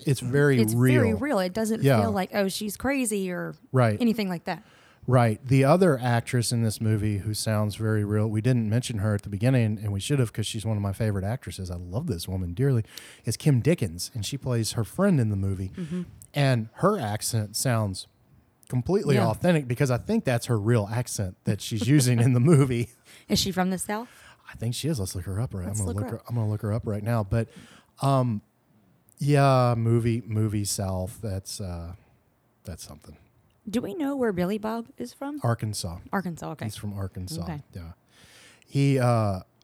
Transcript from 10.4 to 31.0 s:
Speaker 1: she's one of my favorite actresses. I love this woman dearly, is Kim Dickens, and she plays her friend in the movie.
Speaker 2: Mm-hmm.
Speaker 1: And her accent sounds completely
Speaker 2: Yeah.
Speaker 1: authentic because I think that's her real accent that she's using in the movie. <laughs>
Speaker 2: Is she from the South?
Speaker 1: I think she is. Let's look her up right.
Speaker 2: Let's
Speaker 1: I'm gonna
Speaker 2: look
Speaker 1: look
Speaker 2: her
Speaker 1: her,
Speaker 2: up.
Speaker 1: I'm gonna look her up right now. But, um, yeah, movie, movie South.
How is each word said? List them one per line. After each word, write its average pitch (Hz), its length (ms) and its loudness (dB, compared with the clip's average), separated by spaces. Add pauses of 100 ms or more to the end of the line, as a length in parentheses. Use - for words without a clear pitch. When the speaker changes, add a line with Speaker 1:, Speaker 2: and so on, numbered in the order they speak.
Speaker 1:
she's 104 180 -6
one 110 120 0
of 101 60 -2
my 98 100 -2
favorite 101 320 -2
actresses. 95 480 -6
I 87 40 -6
love 90 300 -6
this 90 220 -4
woman 92 260 -4
dearly, 123 300 0 (400)
is 113 120 -4
Kim 135 240 2
Dickens, 107 540 -2
and 104 100 -6
she 139 140 -6
plays 120 340 -2
her 117 120 -4
friend 185 340 2
in 113 120 2
the 101 60 0
movie. 98 400 -4
Speaker 2:
Mm-hmm. 175 260 -8 (320)
Speaker 1:
And 127 400 2
her 196 260 2
accent 107 560 -4
sounds 110 500 -2 (640)
completely 143 480 0
Speaker 2:
Yeah. 117 100 4
Speaker 1:
authentic 147 400 2
because 127 240 0
I 123 80 2
think 208 260 -2
that's 120 220 0
her 120 120 2
real 104 320 2
accent 113 540 -4
that 104 160 -2
she's 110 280 -4
using 127 320 4
in 127 120 6
the 123 80 4
movie. 127 500 4 (180)
<laughs> - 200 -20
Speaker 2:
Is 208 120 2
she 196 100 -2
from 185 200 -2
the 185 80 -4
South? 214 300 -6 (440)
Speaker 1:
I - 40 -20
think 120 180 -4
she - 140 -4
is. 147 120 -2
Let's 95 140 -6
look 90 100 -8
her 98 160 -4
up 123 140 -4
right. 92 120 -6
Speaker 2:
Let's 104 140 -6
Speaker 1:
I'm 95 60 -2
gonna 92 120 -4
Speaker 2:
look 104 60 -2
Speaker 1:
look 247 60 -8
Speaker 2:
her 113 80 -6
Speaker 1:
her, - 40 -14
Speaker 2:
up. - 60 -18
Speaker 1:
I'm 117 80 -6
gonna 110 140 0
look 104 120 -4
her 104 100 -2
up 117 140 -2
right 107 160 -4
now. 113 220 -2
But, 113 240 -2 (540)
um, 127 400 2 (760)
yeah, 139 580 4
movie, 117 500 2
movie 107 380 0
South. 95 580 -4